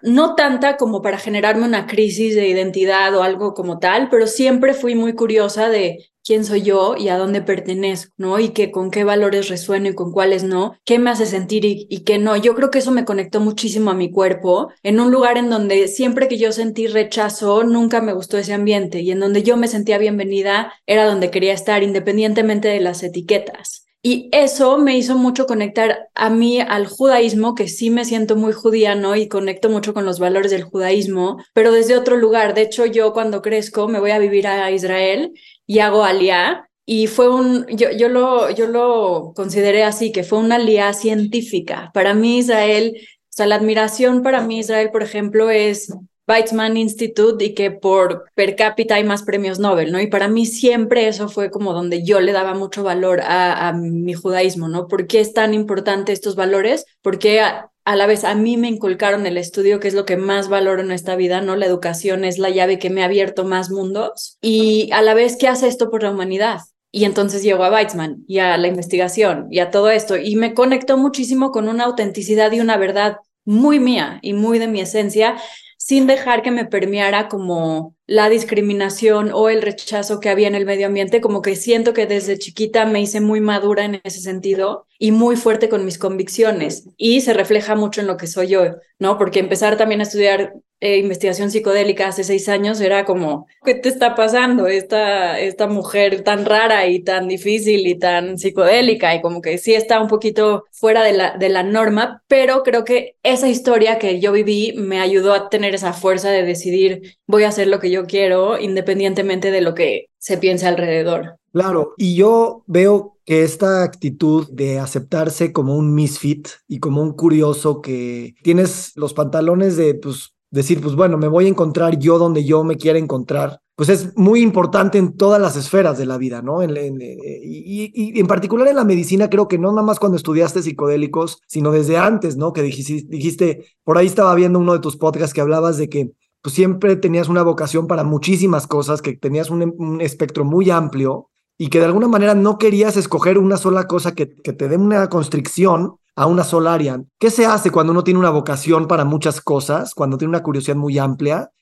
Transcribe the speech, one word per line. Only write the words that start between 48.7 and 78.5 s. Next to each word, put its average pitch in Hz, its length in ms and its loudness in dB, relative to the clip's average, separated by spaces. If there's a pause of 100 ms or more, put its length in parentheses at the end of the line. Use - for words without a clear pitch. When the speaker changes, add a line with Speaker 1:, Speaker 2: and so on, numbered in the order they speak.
Speaker 1:
hay 208 80 2
más 208 180 -2
premios 190 360 -4
Nobel, 180 320 0
¿no? 180 80 -2
Y 208 100 -2
para 202 200 0
mí 226 160 2
siempre 233 640 2
eso 208 220 -4
fue 202 200 -4
como 202 220 -4
donde 175 320 -4
yo 196 160 4
le 196 120 2
daba 190 200 -2
mucho 196 300 -8
valor 185 400 0
a, 175 440 0
a 170 60 -2
mi 170 400 -4
judaísmo, 185 560 -2
¿no? 175 200 -6
¿Por 185 180 -4
qué 220 140 2
es 214 120 -2
tan 220 220 2
importante 202 580 -2
estos 196 240 -6
valores? 196 480 0 (160)
Porque 208 400 2
a, - 300 -2 (160)
a 202 100 0
la 202 100 2
vez 214 180 2
a 202 100 0
mí 233 240 0
me 240 100 0
inculcaron 208 560 -2
el 175 140 -4
estudio, 196 420 0
que 202 80 -4
es 196 60 -2
lo 196 100 -2
que 190 140 -2
más 196 320 -2
valoro 190 320 0
en 190 80 -6
esta 185 260 -6
vida, 180 240 0
¿no? 190 160 -4
La 202 80 -2
educación 180 640 -2
es 180 100 -4
la 190 140 -2
llave 185 280 0
que 190 120 -4
me 190 100 -2
ha 180 60 0
abierto 190 400 -2
más 185 240 -4
mundos. 196 720 -8
Y 220 500 2
a 214 80 4
la 220 140 6
vez, 233 260 2
¿qué 262 80 4
hace 254 180 2
esto 240 240 -2
por 214 120 -4
la 208 80 -2
humanidad? 190 500 -4 (320)
Y 208 140 2
entonces 202 360 -2
llego 190 220 2
a 185 80 2
Weizmann 180 540 -2
y 190 140 -2
a 180 180 2
la 175 100 0
investigación 180 800 -2
y 180 100 0
a 175 100 -2
todo 208 180 2
esto. 214 300 0
Y 208 180 -2
me 233 160 0
conectó 262 460 2
muchísimo 262 540 0
con 220 180 -2
una 233 140 -2
autenticidad 214 680 0
y 233 80 0
una 226 160 2
verdad 202 400 0 (300)
muy 269 340 4
mía 233 400 0
y 202 140 -6
muy 220 240 0
de 226 100 -2
mi 208 140 -4
esencia, 214 560 0 (420)
sin 269 260 2
dejar 262 360 2
que 240 80 -4
me 240 160 -2
permeara 202 640 -2
como 165 640 -4 (120)
la 214 220 4
discriminación 208 1040 0